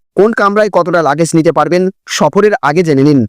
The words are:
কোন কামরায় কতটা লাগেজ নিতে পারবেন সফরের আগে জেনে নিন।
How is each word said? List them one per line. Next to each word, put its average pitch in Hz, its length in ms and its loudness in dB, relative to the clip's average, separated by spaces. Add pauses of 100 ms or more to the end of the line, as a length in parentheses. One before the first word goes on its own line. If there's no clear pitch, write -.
(160)
কোন 208 180 2
কামরায় 208 400 0
কতটা 175 280 0
লাগেজ 151 320 -2
নিতে 160 180 2
পারবেন 160 380 0 (200)
সফরের 202 520 0
আগে 151 220 0
জেনে 139 200 0
নিন। 143 260 4